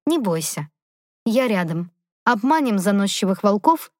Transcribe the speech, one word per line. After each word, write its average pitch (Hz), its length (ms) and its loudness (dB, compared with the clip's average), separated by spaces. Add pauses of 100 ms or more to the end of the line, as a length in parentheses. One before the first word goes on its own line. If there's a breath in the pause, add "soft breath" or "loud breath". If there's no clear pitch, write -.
«не 320 120 0
бойся. 160 520 -4 (560)
Я 247 220 0
рядом. 175 420 -2 (340)
Обманем 240 540 2
заносчивых 196 640 0
волков 208 580 2